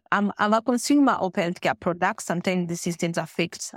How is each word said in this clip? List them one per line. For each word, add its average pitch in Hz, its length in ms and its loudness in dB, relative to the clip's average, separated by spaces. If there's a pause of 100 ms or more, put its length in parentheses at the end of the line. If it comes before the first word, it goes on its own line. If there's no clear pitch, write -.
(120)
I'm, 202 260 2
I'm 208 160 2
a 220 80 4
consumer 254 520 4
of 185 200 -2
healthcare 175 460 -2
products. 180 460 -2
Sometimes 175 440 -2
the 170 60 -2
systems 170 420 -4
affect - 600 -6